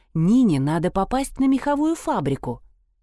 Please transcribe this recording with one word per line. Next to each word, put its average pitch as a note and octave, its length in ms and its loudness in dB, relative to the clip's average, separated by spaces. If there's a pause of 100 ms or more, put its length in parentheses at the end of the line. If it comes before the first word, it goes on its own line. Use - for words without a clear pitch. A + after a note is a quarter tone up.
(140)
Нине F3+ 460 4
надо D#3 320 0
попасть B3+ 480 -4
на C4+ 80 2
меховую C#4+ 480 0
фабрику. C#3 680 -4 (420)